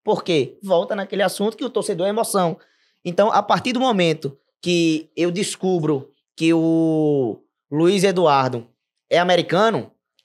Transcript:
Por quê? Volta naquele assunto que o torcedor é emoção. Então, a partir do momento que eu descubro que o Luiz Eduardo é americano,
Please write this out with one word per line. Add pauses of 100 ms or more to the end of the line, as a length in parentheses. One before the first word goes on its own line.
Por
quê?
Volta
naquele
assunto
que
o
torcedor
é
emoção. (480)
Então,
a
partir
do
momento (240)
que
eu
descubro (260)
que
o (320)
Luiz
Eduardo (420)
é
americano, (360)